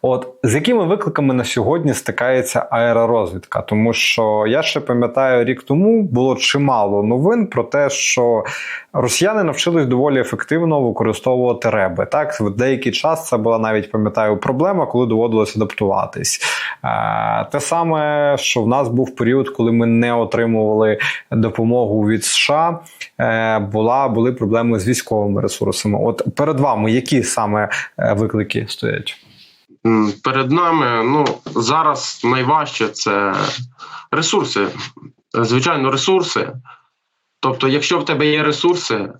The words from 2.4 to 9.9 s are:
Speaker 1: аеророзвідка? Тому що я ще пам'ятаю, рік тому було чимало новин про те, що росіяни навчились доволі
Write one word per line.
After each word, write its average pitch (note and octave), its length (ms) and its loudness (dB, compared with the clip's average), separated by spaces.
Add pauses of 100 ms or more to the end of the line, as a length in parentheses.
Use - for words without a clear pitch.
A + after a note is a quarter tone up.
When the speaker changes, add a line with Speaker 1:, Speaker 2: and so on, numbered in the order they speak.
Speaker 1:
аеророзвідка? A2+ 920 0
Тому A2 300 0
що G#2+ 560 0
я C#3 140 2
ще - 180 -2
пам'ятаю, B2 640 2
рік C3 180 -2
тому G#3 400 4
було B2+ 340 2
чимало A#2 640 2
новин E3+ 440 2
про B2 180 -2
те, C#3+ 260 0
що A#2+ 540 0 (480)
росіяни G3 520 0
навчились D#3+ 420 0
доволі C3 340 2